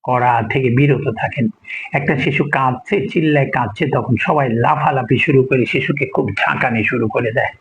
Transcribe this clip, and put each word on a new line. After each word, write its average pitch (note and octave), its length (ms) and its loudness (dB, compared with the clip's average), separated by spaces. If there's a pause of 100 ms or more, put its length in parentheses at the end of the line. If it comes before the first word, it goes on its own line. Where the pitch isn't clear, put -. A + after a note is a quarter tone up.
করা B2 480 2
থেকে C3 180 0
বিরত C#3 520 2
থাকেন। A2 280 -2 (440)
একটা - 260 0
শিশু D3 320 0
কাঁদছে, C3 580 0
চিল্লায় D3+ 400 2
কাঁদছে, B2 440 -2
তখন B2 260 0
সবাই D3 300 0
লাফালাফি C3+ 680 2
শুরু C3+ 260 4
করে B2+ 220 2
শিশুকে C#3+ 400 -2
খুব - 240 -2
ঝাঁকানি B2 540 -2
শুরু A2+ 240 0
করে A#2+ 240 -2
দেয়। A#2 300 -2